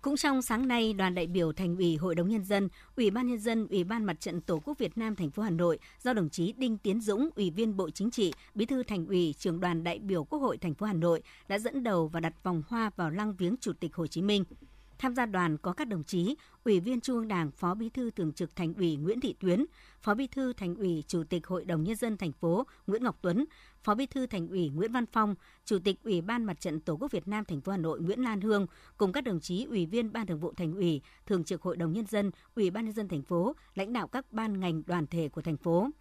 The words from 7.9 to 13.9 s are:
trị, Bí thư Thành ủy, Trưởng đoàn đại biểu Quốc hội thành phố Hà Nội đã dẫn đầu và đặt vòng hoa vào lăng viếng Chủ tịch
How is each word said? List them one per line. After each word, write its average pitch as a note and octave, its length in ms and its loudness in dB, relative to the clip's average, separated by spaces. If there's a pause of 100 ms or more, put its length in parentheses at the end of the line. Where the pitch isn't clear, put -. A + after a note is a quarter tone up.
trị, F#3 220 2 (220)
Bí G#3+ 100 0
thư B3+ 180 0
Thành F#3 240 -2
ủy, F3 300 2
Trưởng E3+ 220 -2
đoàn E3+ 240 0
đại F3 160 -2
biểu F#3+ 240 0
Quốc D4+ 160 -4
hội A3 180 0
thành E3 160 -2
phố G3+ 120 -4
Hà G#3+ 80 0
Nội E3 280 4 (260)
đã G3+ 120 0
dẫn A#3+ 240 -2
đầu F3+ 240 2
và D#3+ 120 -4
đặt E3 240 -4
vòng E3+ 240 0
hoa A3+ 280 -2
vào E3 140 -2
lăng G3+ 260 -2
viếng F#3 260 2
Chủ F#3+ 120 -2
tịch - 220 -6